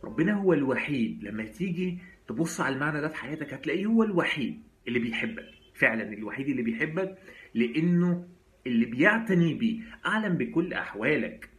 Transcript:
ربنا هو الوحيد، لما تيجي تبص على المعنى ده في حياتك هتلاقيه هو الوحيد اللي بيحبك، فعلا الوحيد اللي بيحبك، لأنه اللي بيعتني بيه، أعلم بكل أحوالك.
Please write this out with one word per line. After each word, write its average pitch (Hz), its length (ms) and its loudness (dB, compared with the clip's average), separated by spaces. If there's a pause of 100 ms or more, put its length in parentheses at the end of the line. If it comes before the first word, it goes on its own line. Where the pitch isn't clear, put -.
ربنا 180 300 0
هو 196 200 4
الوحيد، 131 680 0
لما 107 220 -8
تيجي 180 520 -4 (300)
تبص 165 340 -4
على 135 140 -2
المعنى 147 260 -2
ده 156 60 -4
في 156 80 -8
حياتك 143 380 -8
هتلاقيه 156 320 -4
هو 226 180 6
الوحيد 160 600 0 (240)
اللي 123 120 2
بيحبك، 113 460 -4 (280)
فعلا 110 400 0
الوحيد 107 360 -6
اللي 123 120 0
بيحبك، 156 560 -2 (360)
لأنه 175 760 2 (400)
اللي 117 180 4
بيعتني 170 680 4
بيه، - 280 0 (240)
أعلم 208 320 0
بكل 160 360 -2
أحوالك. 113 840 -4